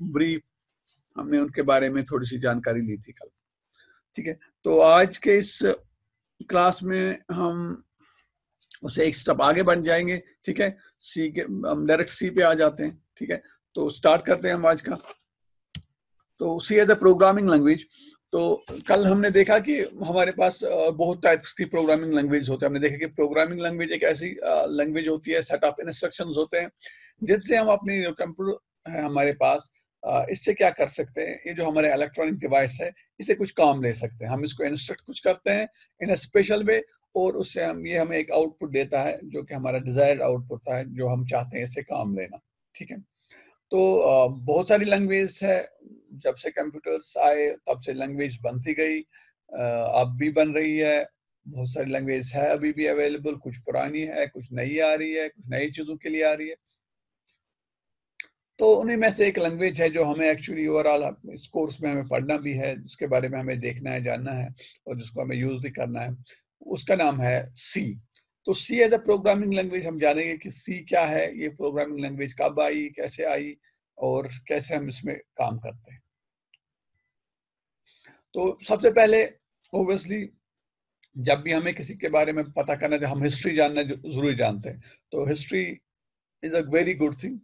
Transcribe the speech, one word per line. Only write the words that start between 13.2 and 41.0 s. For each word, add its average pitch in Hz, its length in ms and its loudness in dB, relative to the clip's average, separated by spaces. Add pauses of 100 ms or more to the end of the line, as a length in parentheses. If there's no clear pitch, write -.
है, - 120 -4 (320)
तो 151 140 -2
start 165 360 4
करते 180 220 0
हैं 180 80 2
हम 170 100 -2
आज 165 160 4
का। - 140 -6 (1400)
तो 170 200 -2
C - 120 -6
as 208 180 8
a 214 60 8
programming 190 520 8
language। 151 340 6 (500)
तो 170 400 0
कल - 340 2
हमने 202 260 4
देखा 196 280 6
कि 285 200 0
हमारे 180 520 0
पास, 185 320 0
अ, 165 260 2
बहुत 170 340 -2
types 165 300 4
की 185 120 -4
programming 160 480 2
language 143 360 0
होते 135 160 -2
हैं। - 20 2
हमने 143 120 -2
देखा 143 160 0
कि 156 100 -6
प्रोग्रामिंग 160 560 0
language 170 300 -4
एक 170 120 -2
ऐसी, 165 260 0
अ, 156 400 0
language 151 380 -2
होती 156 240 -4
है, 160 100 0
सेट 156 220 -2
ऑफ 147 160 2
instructions 147 580 -8
होते 160 200 -2
हैं, 175 140 -4 (520)
जिनसे 208 320 2
हम 220 120 4
अपनी 196 340 2
जो 175 100 -2
computer 175 800 -8
है 160 100 -6
हमारे 143 320 0
पास, 135 380 0 (360)
अ, 127 220 0
इससे 202 240 -2
क्या 190 160 4
कर 151 180 0
सकते 151 340 -8
हैं। 175 260 -8
ये 170 60 -10
जो 165 120 -4
हमारे 156 280 2
electronic 151 400 -2
device 135 480 0
है, 175 120 -6 (260)
इससे 202 160 0
कुछ 196 160 -2
काम 139 320 4
ले 117 100 0
सकते 113 320 -10
हैं। 117 60 -8
हम 139 120 -4
इसको 151 200 -6
instruct 143 380 -6
कुछ - 180 -16
करते 190 320 0
हैं 214 180 -2 (380)
in 190 80 2
a - 60 -4
special 208 440 2
way 220 160 2 (340)
और 185 220 2
उससे 180 260 -4
हम, 165 240 -6
ये 170 100 -2
हमें 165 200 0
एक - 140 -4
output 156 400 -2
देता 135 300 0
है, 156 220 -4
जो 143 200 -10
कि 151 100 -14
हमारा 131 260 -4
desired 135 420 2
output 123 480 -2
है, 131 260 -6
जो 127 120 -2